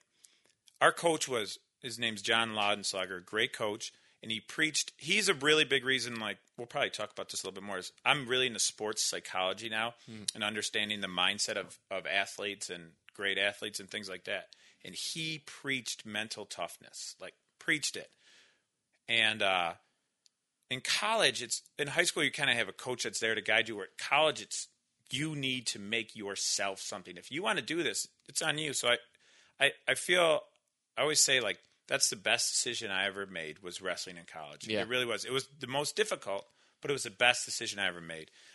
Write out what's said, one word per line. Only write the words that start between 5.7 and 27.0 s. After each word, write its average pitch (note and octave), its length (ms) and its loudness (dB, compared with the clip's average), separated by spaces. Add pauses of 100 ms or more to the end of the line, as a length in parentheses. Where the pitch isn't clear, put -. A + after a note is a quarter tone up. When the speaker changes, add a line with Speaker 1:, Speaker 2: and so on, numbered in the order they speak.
Speaker 1:
reason, B2 360 0
like, G#2 180 -4 (200)
we'll A#2+ 100 -10
probably C3 240 0
talk G#2 200 -6
about - 180 -8
this - 140 -6
a F#2+ 40 -6
little F#2+ 120 -10
bit G2 60 -10
more, G2 140 -4
is F2+ 120 -8 (140)
I'm C3+ 220 4
really B2+ 200 2
into G#2+ 120 -4
sports - 440 0
psychology F#2+ 680 -2
now A2+ 260 -2 (100)
Speaker 2:
Hmm. A2 180 -12 (120)
Speaker 1:
and A2 80 -6
understanding G#2+ 580 -2
the F#2+ 60 -2
mindset F#2+ 500 0
of, F2+ 200 -8 (120)
of F#2+ 160 -6
athletes G2 640 -4
and E2+ 220 -12 (240)
great G2 240 0
athletes G2+ 400 0
and G2 100 -14
things G#2 200 -8
like F#2 160 -10
that. G2 240 -6 (360)
And F#2 80 -12
he D#3+ 520 -6
preached - 600 -6
mental G#2+ 400 -6
toughness, - 720 -10
like, F#2 140 -14 (240)
preached - 380 -2
it. F2+ 140 -10 (1000)
And, A2 320 4
uh, F2+ 320 4 (960)
in B2+ 120 -6
college, F3+ 600 2
it's, A#2 220 -4 (160)
in C#3+ 80 -2
high D3 160 4
school, E3+ 200 0
you C3+ 80 4
kinda C3+ 220 2
have A2 160 2
a - 40 -8
coach B2+ 300 -4
that's G#2+ 160 -4
there A2+ 140 2
to G#2 80 -2
guide A2 280 2
you, A2 80 -4
where F#2+ 80 -6
at - 120 -16
college, C#3+ 440 2
it's, - 260 -8 (420)
you D3+ 280 -4
need C3 300 -4
to - 120 -4
make A2 380 -4
yourself G2 640 -2
something. F#2+ 340 -10